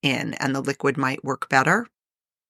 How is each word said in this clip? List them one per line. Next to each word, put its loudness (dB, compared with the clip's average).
in -2
and -2
the -2
liquid -2
might -2
work -6
better. 4